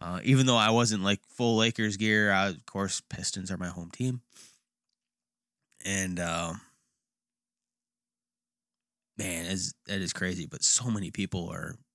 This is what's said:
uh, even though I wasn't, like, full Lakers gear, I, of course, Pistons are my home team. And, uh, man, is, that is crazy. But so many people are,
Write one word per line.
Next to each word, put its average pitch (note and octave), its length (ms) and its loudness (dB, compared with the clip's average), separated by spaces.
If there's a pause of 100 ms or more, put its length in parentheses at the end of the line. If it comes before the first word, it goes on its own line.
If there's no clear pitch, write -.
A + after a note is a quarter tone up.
uh, F2 220 -6
even C3 240 6
though B2 100 6
I A2 140 6
wasn't, A2 320 4
like, G2 240 2
full A#2 300 2
Lakers A2 380 2
gear, G#2+ 360 4
I, G2 160 4
of F#2 180 -6
course, G2 360 -4
Pistons F#2+ 500 -8
are F#2 60 -6
my F2+ 100 -6
home F2 240 -10
team. B2+ 300 -4 (1600)
And, F#2+ 340 -2
uh, E2+ 340 -2 (2750)
man, F2 280 -6
is, F#2 300 -4 (100)
that G2 160 -4
is F2 100 -4
crazy. F2+ 360 -4
But - 160 -10
so - 260 2
many G2 220 -2
people F2+ 380 -4
are, - 260 -8 (200)